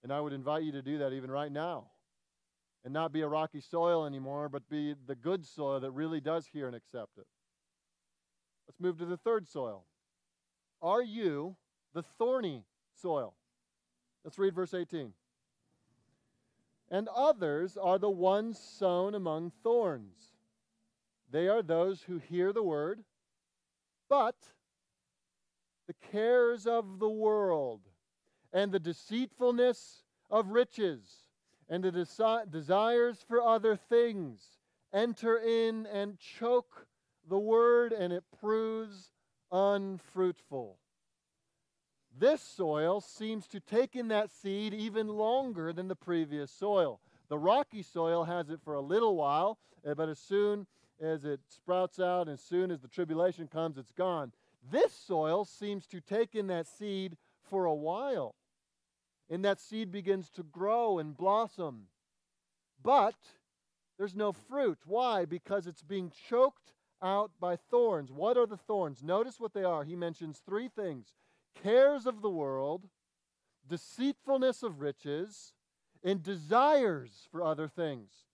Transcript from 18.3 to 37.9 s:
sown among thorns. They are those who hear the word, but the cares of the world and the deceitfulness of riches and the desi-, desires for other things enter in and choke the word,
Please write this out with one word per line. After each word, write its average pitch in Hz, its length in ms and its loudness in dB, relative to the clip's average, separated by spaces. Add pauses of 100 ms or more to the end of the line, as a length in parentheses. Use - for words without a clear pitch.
sown 190 560 0
among 170 360 -4 (120)
thorns. 175 720 -2 (960)
They 160 180 0
are 220 140 2
those 170 400 0
who 180 160 -8
hear 180 340 0
the 220 100 -2
word, 175 420 -2 (1040)
but 254 280 4 (1500)
the 170 80 -12
cares 233 720 2
of 214 320 -2
the 214 100 0
world 185 800 2 (640)
and 196 180 2
the 190 80 0
deceitfulness 240 1300 -2 (260)
of 208 200 2
riches 202 760 -2 (400)
and 175 140 -4
the 185 80 2
desi-, 214 600 0
desires 214 720 2
for 233 200 0
other 220 340 4
things 208 840 0 (320)
enter 226 460 2
in 226 480 2
and 202 320 -4
choke - 680 -2 (420)
the 190 100 0
word, 233 540 6